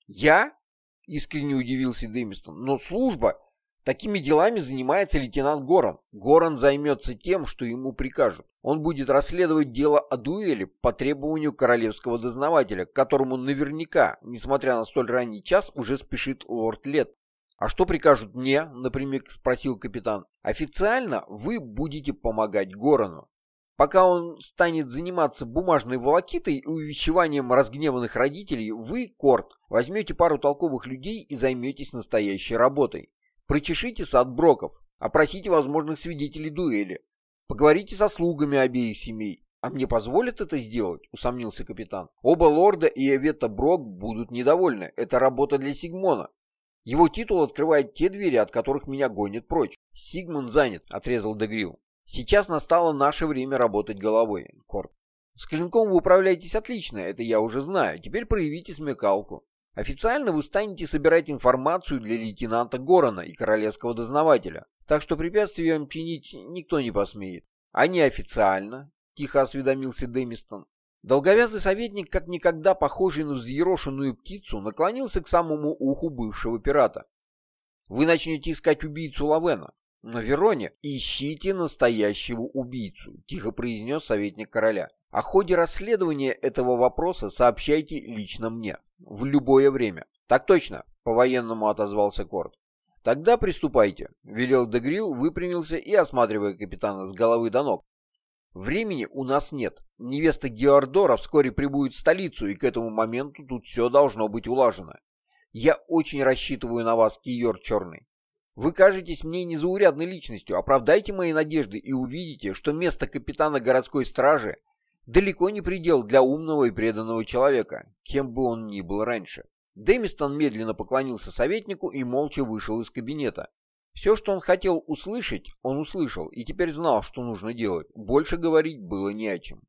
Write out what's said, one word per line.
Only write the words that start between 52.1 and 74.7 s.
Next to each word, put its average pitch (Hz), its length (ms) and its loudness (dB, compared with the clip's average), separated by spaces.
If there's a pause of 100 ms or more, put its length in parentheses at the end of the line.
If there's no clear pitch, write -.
настало 165 440 2
наше 143 340 0
время 135 300 -2
работать 104 420 0
головой, 110 520 0 (160)
Корт. - 260 -10 (420)
С - 120 -16
клинком 180 420 0
вы 190 80 4
управляетесь 185 580 4
отлично, 214 440 -6
это 98 240 -6
я 113 180 4
уже 117 220 -2
знаю. 139 380 -2
Теперь 220 260 -8
проявите 165 480 -2
смекалку. 107 720 -2 (260)
Официально 214 580 -2
вы 151 120 0
станете 196 440 -4
собирать 156 440 4
информацию 135 720 0
для 113 160 -4
лейтенанта 113 640 -4
Горана 131 440 4
и 82 100 -12
королевского 110 640 -2
дознавателя, 117 720 0 (200)
так 151 160 2
что 165 140 -4
препятствий 170 560 0
вам 151 160 -2
чинить 165 460 -10
никто 156 460 -4
не 120 100 -2
посмеет». 98 560 -4 (260)
«А 131 140 4
неофициально?» — 123 1080 0 (220)
тихо 139 260 0
осведомился 135 680 -2
Дэмистон. 117 600 -8 (380)
Долговязый 196 560 4
советник, 202 500 -2
как 185 180 -4
никогда 170 460 2
похожий 156 500 0
на 143 100 -4
взъерошенную 135 840 -2
птицу, 185 460 -10
наклонился 190 580 -4